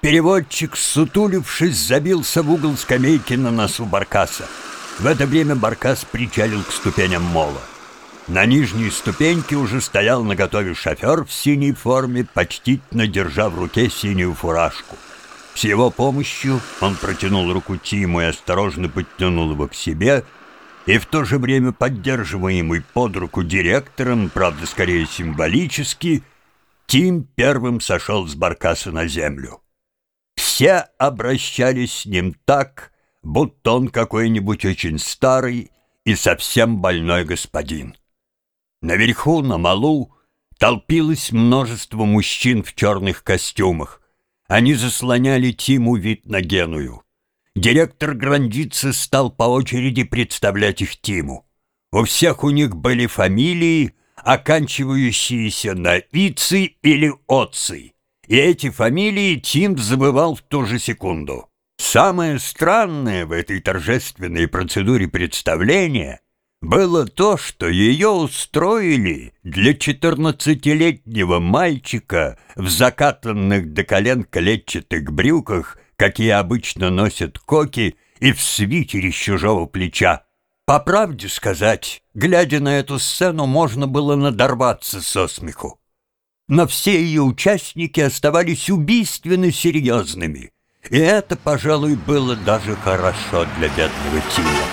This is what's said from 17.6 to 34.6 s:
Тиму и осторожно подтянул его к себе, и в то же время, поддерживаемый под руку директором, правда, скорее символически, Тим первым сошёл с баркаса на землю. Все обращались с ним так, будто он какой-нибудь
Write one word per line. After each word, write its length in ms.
Тиму 460
и 20
осторожно 640
подтянул 640
его 160
к 60
себе, 500
и 100
в 80
то 200
же 140
время, 340
поддерживаемый 1080
под 340
руку 280
директором, 920
правда, 340
скорее 400
символически, 1160
Тим 380
первым 580
сошёл 440
с 80
баркаса 560
на 160
землю. 540
Все 520
обращались 920
с 140
ним 280
так, 460
будто 500
он 160
какой-нибудь 760